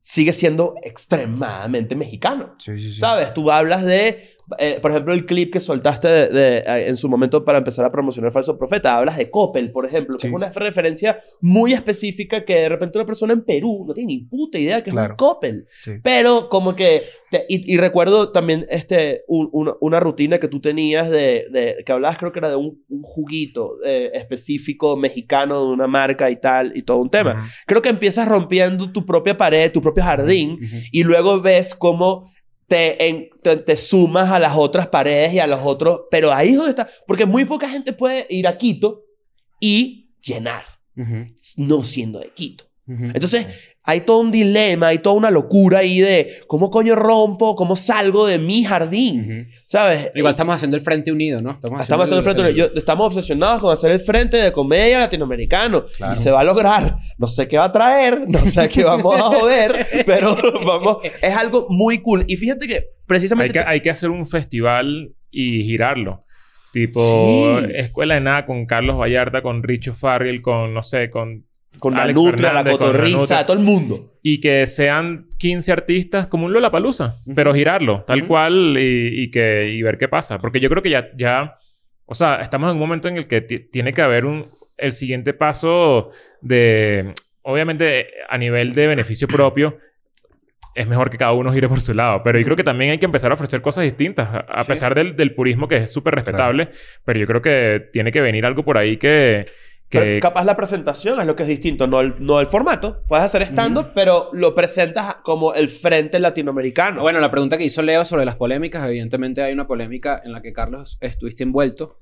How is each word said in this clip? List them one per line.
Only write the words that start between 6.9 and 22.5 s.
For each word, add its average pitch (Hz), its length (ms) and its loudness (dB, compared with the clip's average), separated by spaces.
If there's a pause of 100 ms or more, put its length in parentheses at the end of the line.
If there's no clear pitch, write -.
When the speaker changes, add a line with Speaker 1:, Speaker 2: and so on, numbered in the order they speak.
Speaker 1:
su 135 120 -6
momento 131 360 2
para 147 140 4
empezar 127 260 -2
a 123 80 0
promocionar 123 400 -4
Falso 135 260 -2
Profeta. 131 380 0
Hablas 147 200 0
de 127 140 -4
Coppel, 139 400 0
por 127 160 -6
ejemplo, 135 300 -4
que - 60 -12
Speaker 2:
Sí. 123 40 -6
Speaker 1:
es 123 80 -4
una 180 160 -6
referencia 180 680 -2 (220)
muy 220 320 4
específica 208 720 -4
que 185 100 -2
de 160 140 2
repente 170 300 -4
una 226 80 -4
persona 220 260 -2
en 226 120 0
Perú 190 420 -2
no 147 80 -8
tiene 247 200 -8
ni 120 100 -10
puta 285 340 -8
idea 180 240 -2
que 196 80 -10
es 170 40 -6
un 123 40 -2
Speaker 2:
Claro. 107 180 -4
Speaker 1:
Coppel. 127 500 -2 (140)
Speaker 2:
Sí. 113 120 -14 (100)
Speaker 1:
Pero 240 460 2
como 185 260 0
que 180 300 4 (260)
te-, 170 180 -2
y, 185 240 -2
y 180 60 4
recuerdo 185 540 2
también, 165 360 0
este, 156 600 -2
un, 156 240 0
un, 151 280 -2
una 160 200 2
rutina 160 380 0
que 170 100 -2
tú 143 120 -8
tenías 156 480 0
de, 139 420 2
de, 123 260 -2 (100)
que 135 60 0
hablabas, 139 260 0
creo 175 140 -6
que 175 80 -10
era 156 100 -2